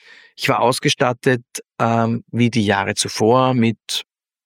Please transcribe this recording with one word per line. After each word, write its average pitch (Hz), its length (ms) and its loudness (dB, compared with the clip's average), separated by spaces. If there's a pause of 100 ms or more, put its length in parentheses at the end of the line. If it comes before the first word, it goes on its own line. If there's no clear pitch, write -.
(380)
ich - 100 -6
war 113 140 0
ausgestattet, 127 800 0 (340)
ähm, 117 540 0
wie 117 180 2
die 110 160 0
Jahre 101 300 0
zuvor 127 580 2
mit, 113 500 -2 (420)